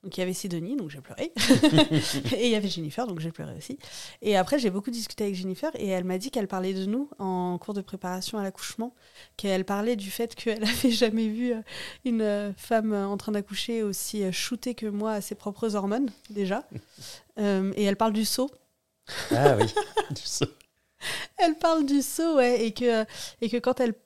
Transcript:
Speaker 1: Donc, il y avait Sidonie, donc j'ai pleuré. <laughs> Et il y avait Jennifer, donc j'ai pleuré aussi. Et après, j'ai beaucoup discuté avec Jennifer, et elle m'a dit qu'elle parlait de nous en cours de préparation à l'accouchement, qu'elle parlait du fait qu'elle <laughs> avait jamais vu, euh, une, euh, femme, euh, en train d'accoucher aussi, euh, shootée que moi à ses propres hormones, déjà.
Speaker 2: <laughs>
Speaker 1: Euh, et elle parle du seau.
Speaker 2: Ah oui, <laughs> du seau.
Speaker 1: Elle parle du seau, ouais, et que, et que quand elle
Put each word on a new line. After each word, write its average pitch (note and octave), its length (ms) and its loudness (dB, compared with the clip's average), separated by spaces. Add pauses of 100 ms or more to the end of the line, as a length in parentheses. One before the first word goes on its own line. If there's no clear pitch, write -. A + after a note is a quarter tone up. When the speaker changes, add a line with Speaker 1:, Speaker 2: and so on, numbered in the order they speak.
Speaker 1:
Donc, F#3 160 -10
il - 20 -2
y - 20 2
avait F#3 120 -2
Sidonie, F3 420 -4
donc F3+ 140 -4
j'ai C#3+ 100 -12
pleuré. - 360 -8
<laughs> E3 1000 4
Et G#3 100 2
il A#3+ 40 6
y A3 60 4
avait G3+ 120 0
Jennifer, E3+ 380 -4
donc F3 140 -6
j'ai E3 120 -4
pleuré D3+ 240 -10
aussi. C4+ 220 -12 (420)
Et G3+ 160 2
après, F#3 220 2
j'ai A#3 100 2
beaucoup G3 220 -2
discuté A3+ 340 -6
avec G3+ 100 -2
Jennifer, F#3 420 -4
et G#3 120 -4
elle F#3 160 0
m'a F#3 140 -2
dit A#3+ 120 -6
qu'elle G#3 180 -2
parlait F#3+ 260 -2
de F#3+ 100 -2
nous A#3+ 240 -2 (100)
en F3+ 400 -2
cours - 140 -8
de G3+ 80 -4
préparation F#3 560 -8
à G#3 60 -2
l'accouchement, A3 520 -8 (440)
qu'elle F#3+ 260 0
parlait G#3 320 0
du G3 140 -8
fait A#3 240 -4
qu'elle G#3+ 280 -2
<laughs> - 20 -2
avait A#3+ 260 4
jamais A3+ 380 2
vu, A#3+ 260 0
euh, A3 60 -4 (440)
une, A#3 160 2
euh, G#3 340 0
femme, A3 380 0
euh, G3+ 140 0
en G3+ 100 -2
train G3+ 160 -4
d'accoucher G#3 500 -2
aussi, G3+ 420 -2
euh, F#3 80 0
shootée A#3+ 420 -4
que A3 120 -6
moi G#3+ 260 -2
à G#3 100 -2
ses G#3 120 -6
propres G#3 400 -4
hormones, G#3 360 0 (200)
déjà. G3+ 420 0
Speaker 2:
<laughs> C3 60 -10 (640)
Speaker 1:
Euh, G3 340 2
et - 80 0
elle G3+ 140 4
parle A3 160 4
du G#3+ 120 2
seau. B3+ 240 0 (840)
Speaker 2:
Ah A#2+ 260 8
oui, F#2 80 6 (240)
<laughs> - 200 -2
du C3+ 120 -6
seau. - 220 -2 (960)
Speaker 1:
Elle E4 200 4
parle E4 260 4
du C#4 160 4
seau, D#4+ 360 0
ouais, B3 280 4
et A3+ 80 0
que, A3+ 320 2 (360)
et A#3 100 -2
que A#3+ 60 -2
quand B3+ 240 0
elle A#3 140 2 (120)